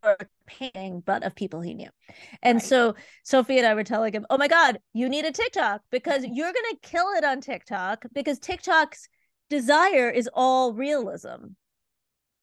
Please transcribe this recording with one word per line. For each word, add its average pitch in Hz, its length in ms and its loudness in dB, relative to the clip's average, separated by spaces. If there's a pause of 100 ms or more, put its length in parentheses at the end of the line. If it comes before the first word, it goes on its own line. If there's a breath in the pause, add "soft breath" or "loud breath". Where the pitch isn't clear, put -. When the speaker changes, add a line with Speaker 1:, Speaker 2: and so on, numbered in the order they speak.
(460)
Speaker 1:
painting, 190 580 -12
but 190 200 -2
of 185 100 -6
people 175 260 -8
he 170 140 -10
knew. - 160 -14 (540 loud breath)
And 233 140 6
Speaker 2:
Right. 226 60 0
Speaker 1:
so 240 320 2 (280 loud breath)
Sophie 262 340 2
and 240 80 4
I 220 80 4
were 214 100 0
telling 220 300 -2
him, 214 160 -8
"Oh 269 80 4
my 285 100 2
God, 311 320 4 (140)
you 247 160 -2
need 302 160 -2
a 320 60 -2
TikTok 311 580 -2
because 269 340 -2
Speaker 2:
<laughs> 233 80 -8
Speaker 1:
you're 311 220 -4
gonna 453 300 -4
kill 349 240 -2 (100)
it 302 60 2
on 269 180 -2
TikTok 202 720 -8
because 285 240 -4
TikTok's - 720 -2 (400)
desire 285 600 4
is 240 240 -2
all 254 380 2
realism." 233 800 -6 (880)